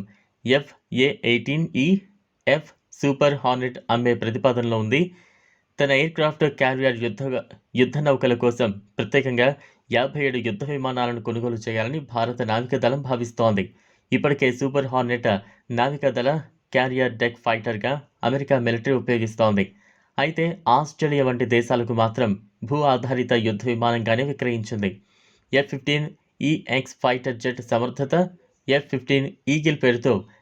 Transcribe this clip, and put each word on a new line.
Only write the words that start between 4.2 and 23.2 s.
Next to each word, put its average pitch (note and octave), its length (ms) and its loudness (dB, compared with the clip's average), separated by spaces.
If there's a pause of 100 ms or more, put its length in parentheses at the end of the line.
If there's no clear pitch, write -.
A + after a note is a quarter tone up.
ఉంది. A2+ 240 0 (760)
తన C#3 140 2
ఎయిర్‌క్రాఫ్ట్ D#3 500 0 (160)
క్యారియర్ C3 420 2
యుద్ధ, A#2 220 -4 (520)
యుద్ధ B2+ 240 2
నౌకల C3+ 360 2
కోసం A#2 360 0 (240)
ప్రత్యేకంగా B2 520 0 (440)
యాభై C3+ 340 0
ఏడు B2+ 140 -2
యుద్ధ A#2 320 -4
విమానాలను B2+ 560 -4
కొనుగోలు A#2 380 -4
చేయాలని A#2 360 -4 (100)
భారత A#2+ 320 -2
నావికా A#2+ 360 -2
దళం B2 240 0
భావిస్తోంది. A#2 600 0 (480)
ఇప్పటికే C#3+ 400 2
సూపర్ C3+ 380 -2
హార్నెట్ B2 380 0 (420)
నావికా C3+ 400 0
దళ B2 200 0 (420)
క్యారియర్ B2+ 440 0
డెక్ A#2+ 240 -2
ఫైటర్గా A2+ 520 -2 (320)
అమెరికా C#3 340 2
మిలిటరీ A#2+ 360 0
ఉపయోగిస్తోంది. A2 720 2 (540)
అయితే D#3+ 280 0 (220)
ఆస్ట్రేలియా C#3+ 580 2
వంటి B2 300 0
దేశాలకు A#2+ 460 0
మాత్రం A2+ 280 0 (340)
భూ C#3+ 200 -2
ఆధారిత B2+ 480 0 (140)